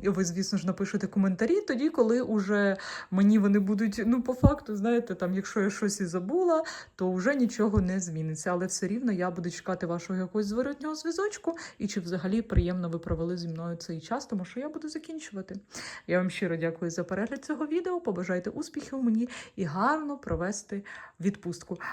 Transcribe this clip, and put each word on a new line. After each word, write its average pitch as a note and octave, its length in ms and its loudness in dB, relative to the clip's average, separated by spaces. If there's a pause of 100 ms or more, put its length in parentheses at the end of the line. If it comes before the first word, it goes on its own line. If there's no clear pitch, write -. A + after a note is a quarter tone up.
ви, F#3+ 200 2
звісно F#3+ 340 0
ж, D#3+ 80 -2
напишете G3 400 0
коментарі G3 540 2
тоді, D4 300 2
коли A#3+ 300 4
уже G3+ 560 2 (340)
мені G3+ 280 8
вони G3+ 200 6
будуть, G3+ 480 2
ну, A#3+ 160 4
по B3+ 120 0
факту, C4+ 420 4
знаєте, A#3 380 2
там, F3+ 200 -2
якщо G3 260 0
я G3+ 100 4
щось G3+ 300 -2
і F#3 60 0
забула, D#4+ 580 2 (320)
то F#3 160 0
вже F#3+ 220 2
нічого A3 460 4
не F#3 200 0
зміниться. D#3+ 500 -4
Але F3+ 160 0
все F#3+ 220 -4
рівно A#3 240 0
я F3+ 180 0
буду F3 200 -4
чекати F3+ 360 -4
вашого F3 320 -4
якогось G3 280 -2
зворотнього C#4 480 -4
зв'язочку, E4 640 -4 (220)
і G#3 100 -4
чи G3+ 120 -2
взагалі F#3 420 -2
приємно F3+ 460 2
ви E3 100 -4
провели E3+ 380 -2
зі E3+ 120 -6
мною E3 280 -6
цей E3 240 -10
час, C4+ 260 -4
тому F#3 180 -4
що B3 160 -10
я D4 80 -6
буду D4+ 200 -10
закінчувати. D4+ 680 -10 (500)
Я F3 120 2
вам F#3 120 2
щиро F3 260 -2
дякую E3 340 -2
за E3+ 140 -4
перегляд A#3 400 -4
цього D#4 220 -2
відео, F4 340 -2
побажайте F#3 500 -2
успіхів C#4+ 520 -6
мені A#3 260 2 (280)
і F#3+ 80 -2
гарно C#4 540 0
провести G3 680 -4 (360)
відпустку. F3 580 -4 (140)